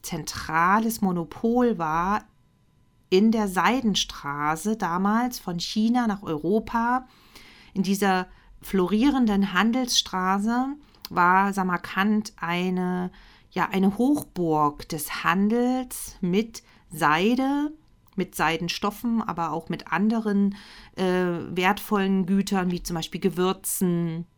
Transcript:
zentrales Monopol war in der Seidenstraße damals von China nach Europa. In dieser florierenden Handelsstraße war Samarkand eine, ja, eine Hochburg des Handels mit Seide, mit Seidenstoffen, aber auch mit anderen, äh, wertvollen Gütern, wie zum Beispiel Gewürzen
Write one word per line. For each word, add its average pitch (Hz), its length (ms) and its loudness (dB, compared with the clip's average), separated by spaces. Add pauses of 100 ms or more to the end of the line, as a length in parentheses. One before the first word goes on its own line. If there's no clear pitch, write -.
zentrales 180 1000 0
Monopol 214 760 0
war 170 460 -2 (840)
in 208 220 6
der 214 160 0
Seidenstraße 180 1300 -2
damals 208 640 0
von 175 200 -6
China 226 480 0
nach 202 160 -4
Europa. 220 840 -2 (680)
In 196 100 -2
dieser 190 440 0 (340)
florierenden 202 920 2
Handelsstraße 220 1120 0 (420)
war 185 420 4
Samarkand 190 840 -2
eine, 180 760 -2 (400)
ja, 175 180 -2
eine 196 280 2
Hochburg 165 920 0
des - 340 -8
Handels 240 1000 0
mit 202 420 -2 (280)
Seide, 240 800 2 (440)
mit 180 200 -4
Seidenstoffen, 196 840 -2
aber 165 300 -4
auch 165 180 -6
mit 165 220 -8
anderen, 202 640 2 (400)
äh, 185 80 -2
wertvollen 185 1200 0
Gütern, 196 460 0
wie 175 120 -6
zum 170 120 -6
Beispiel 165 260 -6
Gewürzen 175 1040 -2 (120)